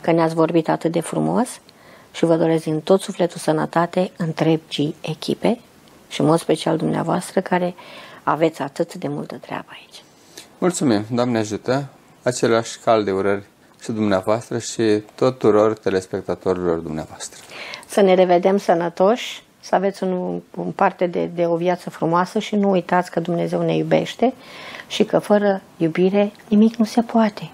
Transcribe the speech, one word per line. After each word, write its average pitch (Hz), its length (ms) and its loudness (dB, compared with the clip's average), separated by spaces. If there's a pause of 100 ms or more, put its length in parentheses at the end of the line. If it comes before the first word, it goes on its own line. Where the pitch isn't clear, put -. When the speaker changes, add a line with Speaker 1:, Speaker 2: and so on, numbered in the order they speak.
Speaker 1:
că 170 100 -2
ne-ați 165 240 2
vorbit 165 340 2
atât 160 240 -2
de 170 80 -2
frumos 165 600 -2 (520)
și - 120 -2
vă 165 120 4
doresc 160 280 2
din 156 160 -2
tot 190 200 2
sufletul 175 400 -4
sănătate 165 760 0
întregii 160 840 0
echipe - 600 -4 (480)
și, - 120 -8
în 147 60 2
mod 160 120 4
special, 160 380 -2
dumneavoastră, 165 640 -2
care 180 340 -2 (480)
aveți 151 400 0
atât 156 320 -6
de 180 140 -8
multă 147 260 -8
treabă - 340 -14
aici. - 340 -20 (560)
Speaker 2:
Mulțumim, 139 520 0
Doamne 120 280 0
ajută, 113 500 -4 (340)
același 117 560 0
cald 110 260 2
de 98 80 -2
urări 98 320 0 (380)
și - 100 -8
dumneavoastră 107 680 0
și 107 440 0 (120)
tuturor 110 640 4
telespectatorilor 92 1000 -2
dumneavoastră. 78 640 -10 (480)
Speaker 1:
Să - 120 0
ne 190 140 6
revedem 185 440 4
sănătoși, 185 840 0 (180)
să - 140 -6
aveți 190 280 0
un, 180 380 -4 (160)
un 175 140 -6
parte 185 360 0
de, 170 280 -4
de 170 120 0
o 170 100 0
viață 175 340 -2
frumoasă 170 480 0
și 214 180 -4
nu 202 140 2
uitați 180 400 0
că - 100 -2
Dumnezeu 170 420 -2
ne 165 140 0
iubește 165 580 0 (520)
și - 180 0
că 175 140 2
fără 202 440 2 (140)
iubire 190 560 2 (160)
nimic 220 260 4
nu 226 100 2
se - 160 0
poate. 220 540 0